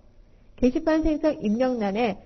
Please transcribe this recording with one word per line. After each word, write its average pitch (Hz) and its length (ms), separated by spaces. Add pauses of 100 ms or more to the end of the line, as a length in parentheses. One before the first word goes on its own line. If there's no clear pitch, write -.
(560)
게시판 311 460
생성 311 380
입력란에 220 840